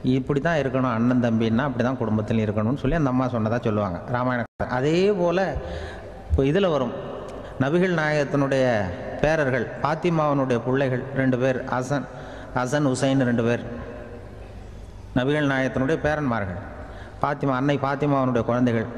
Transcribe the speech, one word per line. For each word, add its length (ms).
இப்படி 360
தான் 220
இருக்கணும் 360
அண்ணன் 260
தம்பின்னா, 460
அப்படி 180
தான் 100
குடும்பத்திலும் 480
இருக்கணும்னு" 380
சொல்லி 180
அந்த 120
அம்மா 140
சொன்னதா 360
சொல்லுவாங்க 380
ராமாயண 320
கதை. 340
அதே 360
போல 340
இப்போ 140
இதுல 280
வரும், 220
நபிகள் 420
நாயகத்தினுடைய 680
பேரர்கள், 460
பாத்திமாவனுடைய 840
பிள்ளைகள் 380
ரெண்டு 220
பேர், 280
ஹசன், 420
ஹசன், 360
ஹுசைன் 400
ரெண்டு 120
பேர் 220
நபிகள் 360
நாயகத்தினுடைய 540
பேரன்மார்கள். 560
பாத்திமா, 380
அன்னை 180
பாத்திமாவனுடைய 680
குழந்தைகள். 420